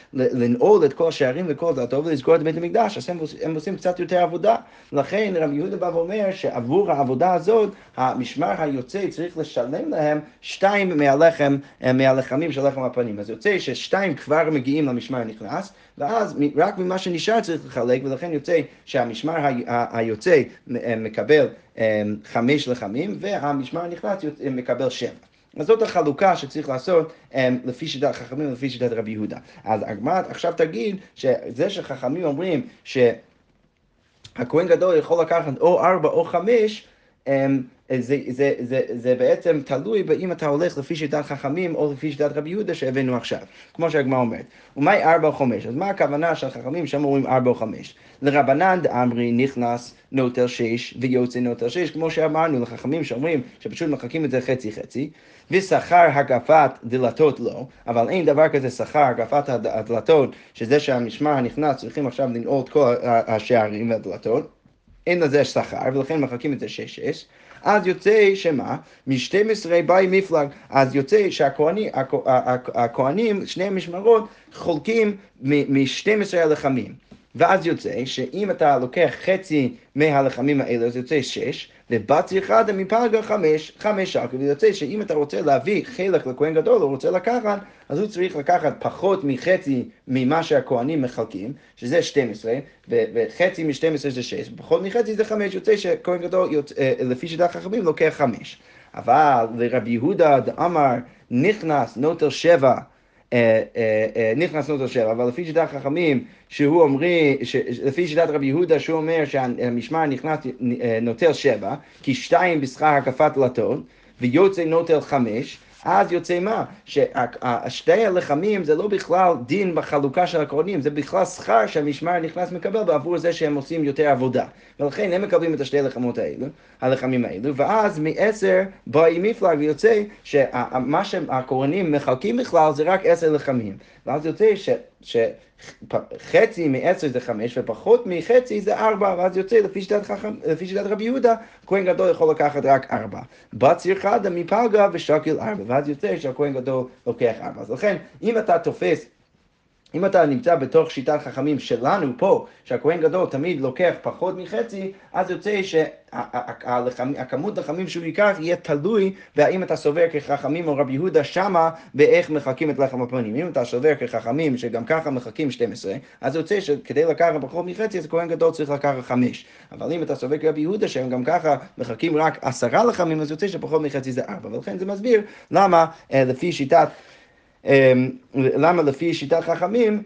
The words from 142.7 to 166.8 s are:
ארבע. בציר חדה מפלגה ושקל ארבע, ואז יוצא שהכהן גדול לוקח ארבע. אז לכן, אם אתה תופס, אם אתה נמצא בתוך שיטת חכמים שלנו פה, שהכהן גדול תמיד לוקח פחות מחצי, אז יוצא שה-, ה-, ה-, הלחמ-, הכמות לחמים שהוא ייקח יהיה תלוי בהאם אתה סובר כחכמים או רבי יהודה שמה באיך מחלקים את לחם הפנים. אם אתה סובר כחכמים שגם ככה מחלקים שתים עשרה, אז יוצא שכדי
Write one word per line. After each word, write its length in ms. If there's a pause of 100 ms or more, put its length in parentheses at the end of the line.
ארבע. 280 (320)
בציר 460
חדה 300
מפלגה 600
ושקל 480
ארבע, 280
ואז 220
יוצא 280
שהכהן 360
גדול 320 (220)
לוקח 340
ארבע. 200
אז 100
לכן, 260 (240)
אם 160
אתה 220
תופס, 460 (920)
אם 100
אתה 200
נמצא 300
בתוך 360
שיטת 300
חכמים 380
שלנו 480 (100)
פה, 280 (180)
שהכהן 380
גדול 260
תמיד 340
לוקח 400
פחות 360
מחצי, 540 (220)
אז 160
יוצא 340
שה-, 220 (260)
ה-, 260
ה-, 160 (100)
הלחמ-, 560
הכמות 380
לחמים 300
שהוא 180
ייקח 340
יהיה 160
תלוי 580 (220)
בהאם 280
אתה 120
סובר 380
כחכמים 540
או 80
רבי 180
יהודה 300
שמה 460 (240)
באיך 360
מחלקים 400
את 100
לחם 220
הפנים. 340
אם 120
אתה 180
סובר 300
כחכמים 600
שגם 280
ככה 240
מחלקים 420
שתים 200
עשרה, 220 (280)
אז 140
יוצא 240
שכדי 460